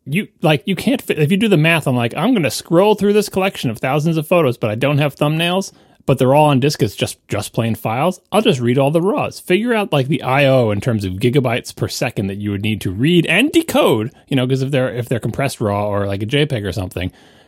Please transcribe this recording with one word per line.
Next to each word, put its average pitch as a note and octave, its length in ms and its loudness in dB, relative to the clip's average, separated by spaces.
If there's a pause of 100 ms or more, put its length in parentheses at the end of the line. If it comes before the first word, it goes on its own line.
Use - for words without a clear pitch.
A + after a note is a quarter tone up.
You, D#3+ 240 -4 (140)
like, D3+ 220 0
you F#3+ 120 -2
can't - 260 -2
fit, - 160 -4
if D3+ 140 0
you G3 60 2
do A3 100 0
the G3+ 80 4
math D#3+ 320 2
on, B2+ 80 0
like, A#2 180 -2
"I'm G#3+ 200 0
gonna D3+ 180 0
scroll G3+ 420 2
through G#3 200 0
this G#3 140 2
collection F#3+ 400 -4
of A2 100 -4
thousands D3+ 380 0
of D3+ 120 -4
photos, D#3 280 2
but A2 140 -4
I G#2+ 60 -4
don't C#3 220 0
have D3 180 -2
thumbnails, E3+ 560 -2 (320)
but C3+ 140 2
they're C3 180 4
all D3+ 100 6
on C#3 140 4
disk C#3+ 240 0
as G#2 100 -2
just, - 320 -4
just - 260 -6
plain A2+ 220 0
files, C3 460 -2 (100)
I'll G3+ 100 2
just F#3 200 2
read B2 180 2
all C#3 140 2
the E3 100 2
raws." G#3+ 380 -4
Figure A3 340 0
out, G#3 180 -2
like, C#3 140 2
the D3+ 160 -2
I C3+ 240 2
O B2+ 240 4
in G2+ 100 -2
terms A2 240 -2
of F#2 100 -4
gigabytes B2 600 0
per G#2 140 -4
second A2+ 400 -4
that G2 80 -6
you G#2 160 -4
would G2+ 100 -4
need G#2 200 -2
to F#2+ 100 -4
read D#3 340 4
and A3 240 2
decode, A3 640 2 (160)
you D3 80 0
know, B2+ 100 2
'cause C3 160 0
if C3 80 -4
they're, C3 240 0
if A#2 140 -6
they're B2 100 -2
compressed - 420 -4
raw G#2 280 -2
or, G2+ 180 -2
like, G2+ 160 -4
a G#2 40 -4
J C#3+ 200 0
peg A2 180 -4
or G2 60 -4
something, F2+ 400 -6 (380)